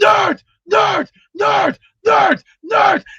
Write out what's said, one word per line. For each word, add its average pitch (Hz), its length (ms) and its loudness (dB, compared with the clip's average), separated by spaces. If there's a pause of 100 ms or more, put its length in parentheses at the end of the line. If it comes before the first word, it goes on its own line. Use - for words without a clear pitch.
Nerds! 403 420 0 (280)
Nerds! 415 380 -2 (300)
Nerds! 403 400 -2 (280)
Nerds! 427 360 0 (280)
Nerds! - 320 0 (160)